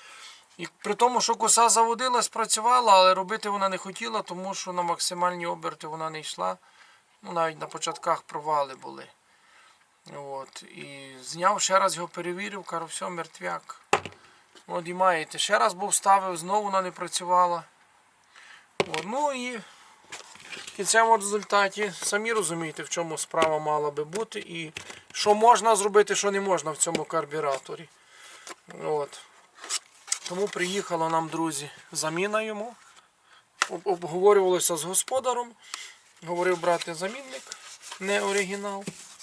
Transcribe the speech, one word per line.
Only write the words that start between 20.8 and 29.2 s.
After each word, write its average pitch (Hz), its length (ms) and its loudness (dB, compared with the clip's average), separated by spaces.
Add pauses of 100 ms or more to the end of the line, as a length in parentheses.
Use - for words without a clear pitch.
результаті 202 760 0 (100)
самі 220 300 0
розумієте, 165 500 -2
в 143 60 -12
чому 160 300 -4
справа 160 400 0
мала 151 320 0
би 147 140 -4
бути 208 340 -8
і 165 340 -10 (400)
що 208 220 4
можна 220 420 6
зробити, 202 380 4
що 202 160 0
не 196 100 0
можна 170 300 0
в 143 60 -6
цьому 160 280 -2
карбюраторі. 151 840 -4 (960)
От. 147 360 -4 (1080)